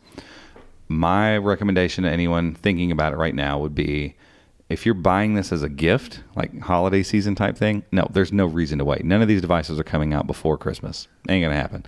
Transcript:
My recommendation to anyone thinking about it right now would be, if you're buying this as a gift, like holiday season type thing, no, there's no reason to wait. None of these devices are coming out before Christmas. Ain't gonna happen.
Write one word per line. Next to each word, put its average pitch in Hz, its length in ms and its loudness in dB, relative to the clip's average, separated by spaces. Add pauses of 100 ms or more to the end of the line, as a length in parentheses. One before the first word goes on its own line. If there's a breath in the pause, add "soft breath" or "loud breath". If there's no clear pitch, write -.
(880 loud breath)
My 92 500 2
recommendation 95 680 0
to 85 80 2
anyone 85 420 0
thinking 87 380 0
about 78 220 0
it - 20 -6
right 80 180 0
now 71 240 -2
would 73 160 -4
be, 73 400 -2 (560 soft breath)
if - 160 -4
you're 113 80 4
buying 98 400 2
this 98 180 -2
as 80 120 -2
a 73 60 -2
gift, 80 520 0 (140)
like - 260 -4
holiday 92 400 2
season 101 320 0
type 98 240 -2
thing, 107 340 0
no, 95 200 2
there's 92 200 2
no 98 140 2
reason 80 320 0
to 69 80 0
wait. 71 180 0
None 98 200 4
of 107 40 2
these 104 140 4
devices 80 380 0
are 78 40 0
coming 76 300 -2
out 76 140 -2
before 76 300 -2
Christmas. - 500 -8 (200)
Ain't 92 160 2
gonna 76 120 0
happen. 73 320 -4